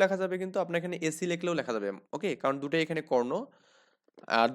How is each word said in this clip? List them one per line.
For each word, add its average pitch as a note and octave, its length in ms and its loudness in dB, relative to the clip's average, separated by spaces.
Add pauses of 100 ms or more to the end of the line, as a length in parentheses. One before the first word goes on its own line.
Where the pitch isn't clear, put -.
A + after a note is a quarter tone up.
লেখা F#3+ 180 4
যাবে, F#3 200 -2
কিন্তু F#3+ 220 -4
আপনার E3+ 180 -2
এখানে F3+ 140 -4 (120)
এসি D#3 240 -4
লিখলেও F3 280 -2
লেখা B2+ 160 -2
যাবে, G2+ 140 -2 (260)
ওকে? F3+ 140 -4 (120)
কারণ C3+ 220 2
দুটোই D3+ 220 0
এখানে D#3+ 160 -4 (100)
কর্ণ, B2 200 4 (1080)
আর A#2 160 8